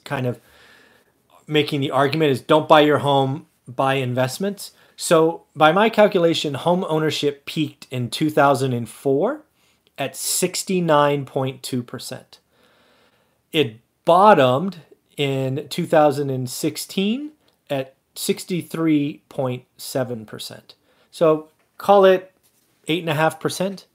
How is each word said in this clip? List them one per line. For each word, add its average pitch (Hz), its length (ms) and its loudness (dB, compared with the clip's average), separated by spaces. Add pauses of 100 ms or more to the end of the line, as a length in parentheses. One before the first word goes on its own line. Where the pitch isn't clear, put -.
kind 131 200 -6
of 120 140 -6 (1040)
making 151 360 -2
the 143 100 -4
argument 143 400 0
is, 123 100 -2
"Don't 156 260 2
buy 156 140 8
your 147 160 4
home, 135 480 0 (220)
buy 135 280 -2
investments." 131 760 -4 (240)
So 165 480 0 (120)
by 151 160 4
my 202 180 2
calculation, 170 680 2
home 175 300 -2
ownership 156 600 -2
peaked - 460 -6
in 123 180 -6
two 156 220 -4
thousand 139 420 2
and 120 160 -6
four 180 540 -4 (560)
at 135 160 -8
sixty-nine 156 1080 0
point 131 360 -6
two 123 220 -8
percent. - 560 -16 (1120)
It 135 260 -2 (260)
bottomed 170 720 4 (380)
in 135 540 -4
two 175 160 -6
thousand 147 460 2
and 131 180 -6
sixteen 202 840 -6 (360)
at 135 240 -8 (220)
sixty-three 160 1120 -4
point 127 360 -6 (120)
seven 120 480 -8
percent. - 480 -18 (380)
So 156 380 0 (280)
call 202 260 4
it 185 280 4 (560)
eight 165 140 -4
and 165 100 -4
a - 20 0
half 156 260 -2
percent. 180 560 -6